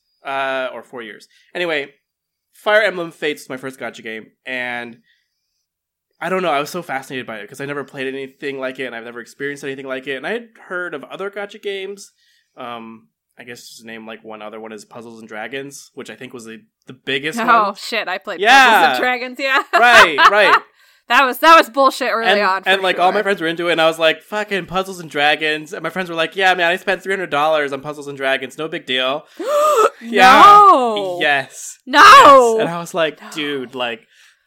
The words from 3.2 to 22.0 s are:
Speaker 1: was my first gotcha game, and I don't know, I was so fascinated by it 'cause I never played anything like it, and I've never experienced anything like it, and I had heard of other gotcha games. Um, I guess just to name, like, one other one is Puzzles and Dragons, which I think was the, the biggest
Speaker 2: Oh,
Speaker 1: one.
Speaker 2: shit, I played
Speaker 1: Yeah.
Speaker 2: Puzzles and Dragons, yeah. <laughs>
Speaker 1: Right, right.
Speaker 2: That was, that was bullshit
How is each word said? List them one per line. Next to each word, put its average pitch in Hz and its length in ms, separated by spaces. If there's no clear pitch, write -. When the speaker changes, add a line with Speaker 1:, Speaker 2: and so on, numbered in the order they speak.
Speaker 1:
was - 60
my 131 80
first 131 220
gotcha 120 220
game, 110 260
and 123 540
I 165 80
don't 185 140
know, 170 80
I 143 80
was 147 100
so 180 120
fascinated 131 460
by 110 120
it 104 100
'cause 131 100
I 139 60
never 143 180
played 131 240
anything 135 520
like 131 200
it, 135 60
and 117 100
I've 113 80
never 120 160
experienced 139 440
anything 135 240
like 131 200
it, 139 100
and 131 100
I 180 40
had 226 180
heard 180 260
of 139 120
other 165 240
gotcha 208 300
games. 196 520
Um, 113 540
I 127 60
guess 120 240
just - 140
to 113 60
name, 113 180
like, 110 180
one 110 200
other 107 160
one 110 120
is 104 140
Puzzles 117 340
and 113 80
Dragons, 120 680
which 123 160
I 110 40
think 127 180
was 120 120
the, 113 180
the - 80
biggest 139 460
Speaker 2:
Oh, 226 240
Speaker 1:
one. 202 120
Speaker 2:
shit, 208 320
I 185 120
played 185 200
Speaker 1:
Yeah. 247 360
Speaker 2:
Puzzles 156 220
and - 40
Dragons, 254 380
yeah. 269 280
<laughs> - 60
Speaker 1:
Right, 240 440
right. 370 320
Speaker 2:
That 254 160
was, 247 140
that 330 180
was 320 120
bullshit 269 420